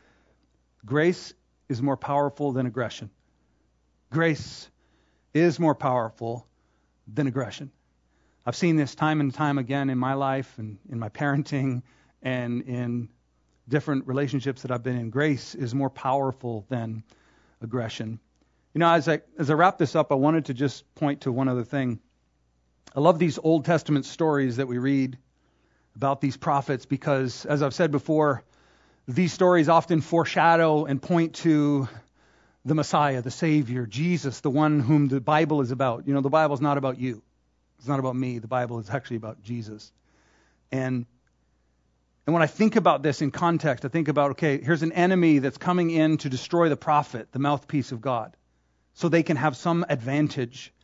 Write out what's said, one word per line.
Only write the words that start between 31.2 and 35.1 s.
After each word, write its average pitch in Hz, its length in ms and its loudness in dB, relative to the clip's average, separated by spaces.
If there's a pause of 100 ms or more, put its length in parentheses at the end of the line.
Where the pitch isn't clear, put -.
to 147 520 2 (760)
the 143 100 0
Messiah, 147 460 2
the 123 100 -8
Savior, 131 540 0
Jesus, 139 560 -4
the 147 100 -2
one 151 300 2
whom 143 280 4
the 135 120 0